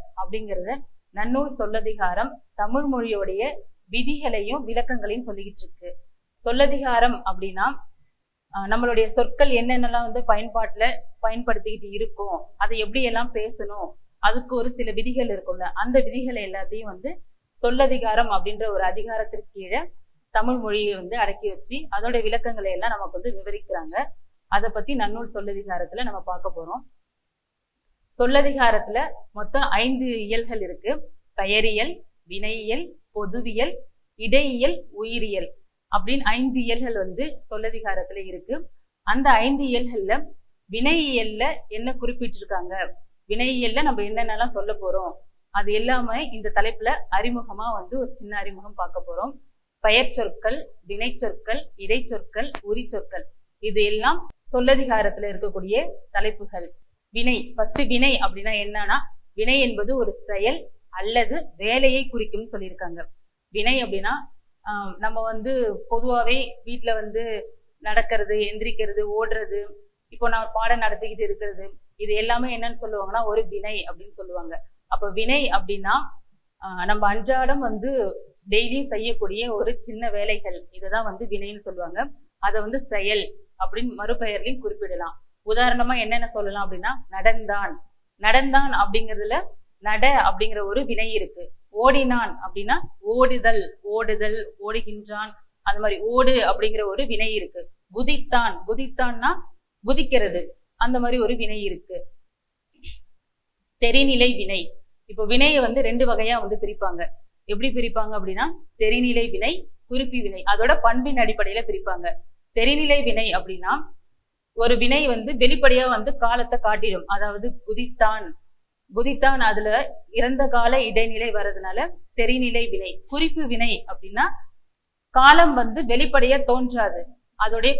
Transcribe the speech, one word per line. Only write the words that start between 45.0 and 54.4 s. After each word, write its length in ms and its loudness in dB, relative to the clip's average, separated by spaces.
அது 180 2
எல்லாமே 580 0
இந்த 240 -4
தலைப்புல 360 2
அறிமுகமா 540 -2
வந்து 260 -8
ஒரு 160 -6
சின்ன 220 -12
அறிமுகம் 460 -8
பார்க்க 280 -4
போறோம். 240 -6
பெயர் 300 4
சொற்கள், 420 -2
வினை 240 -6
சொற்கள், 420 -4
இடைச்சொற்கள், 720 -2
உரிச்சொற்கள், 560 -6
இது 220 0
எல்லாம் 340 2